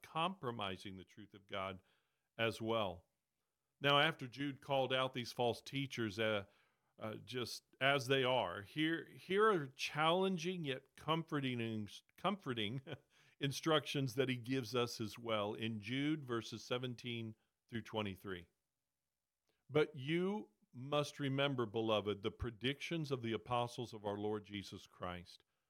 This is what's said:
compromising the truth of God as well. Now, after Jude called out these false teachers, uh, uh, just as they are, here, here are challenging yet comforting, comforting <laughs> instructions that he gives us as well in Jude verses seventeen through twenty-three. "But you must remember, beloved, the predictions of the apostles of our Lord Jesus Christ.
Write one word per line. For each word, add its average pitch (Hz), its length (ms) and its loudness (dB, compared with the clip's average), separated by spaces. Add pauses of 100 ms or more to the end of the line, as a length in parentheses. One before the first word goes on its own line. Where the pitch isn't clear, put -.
compromising 117 920 -4
the 92 80 -12
truth - 300 -20
of 98 180 -20
God 95 280 -2 (600)
as 113 220 4
well. 110 420 0 (760)
Now, 143 180 8
after 151 260 4
Jude 131 360 -6
called 131 320 2
out 131 200 2
these 120 180 -6
false 120 300 2
teachers, 123 560 -2
uh, 110 260 4 (580)
uh, 110 120 -6 (120)
just 113 380 -6 (160)
as 135 280 4
they 135 160 6
are, 104 440 2
here, 156 480 -2
here 190 360 2
are 147 260 0
challenging 175 880 2
yet 131 160 -4 (160)
comforting, 127 920 0 (340)
comforting 131 600 0 (280)
<laughs> - 320 -20
instructions 143 720 2
that 131 120 4
he 127 80 0
gives 123 400 -2
us 120 240 2
as 110 180 -4
well 110 360 0
in 113 260 -2
Jude 139 460 -2
verses 117 380 -4
seventeen 120 680 -4 (360)
through 113 140 -4
twenty-three. 95 640 -4 (1300)
"But 151 240 4
you 180 520 0 (280)
must 143 440 -2
remember, 135 460 2
beloved, 104 560 2
the 107 100 -2
predictions 131 800 -4
of 127 100 -2
the 113 120 -2
apostles 120 600 -2
of 107 120 -8
our 104 120 0
Lord 104 280 -2
Jesus 98 460 -10
Christ. 90 480 -8 (300)